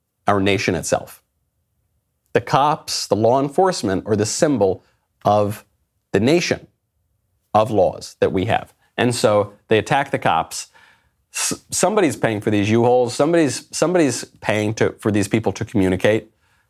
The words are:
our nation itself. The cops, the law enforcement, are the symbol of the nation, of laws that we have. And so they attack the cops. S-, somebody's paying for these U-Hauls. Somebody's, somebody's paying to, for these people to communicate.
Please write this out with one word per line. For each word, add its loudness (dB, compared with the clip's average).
our 2
nation 0
itself. -6
The 2
cops, 0
the 0
law 2
enforcement, 0
are -2
the 0
symbol 0
of 0
the 0
nation, 0
of 2
laws -2
that 0
we -2
have. -4
And 0
so 0
they 4
attack -2
the -2
cops. -2
S-, -6
somebody's 0
paying -2
for -4
these 2
U-Hauls. 2
Somebody's, 0
somebody's 0
paying -2
to, 0
for -4
these 0
people -2
to -10
communicate. 0